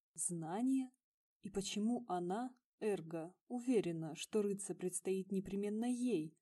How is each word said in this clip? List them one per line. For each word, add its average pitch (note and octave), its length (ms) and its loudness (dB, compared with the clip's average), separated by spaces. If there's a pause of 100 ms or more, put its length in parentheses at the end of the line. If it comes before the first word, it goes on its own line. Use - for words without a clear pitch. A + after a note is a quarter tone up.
(140)
Знания? A#3 760 0 (520)
И G3 80 -8
почему G#3+ 580 0
она, F#3 460 -2 (260)
Эрго, E3+ 540 -2 (140)
уверена, F3 680 2
что - 260 0
рыться G3 320 -2
предстоит F#3+ 560 -2
непременно G3+ 540 0
ей, A#3+ 580 2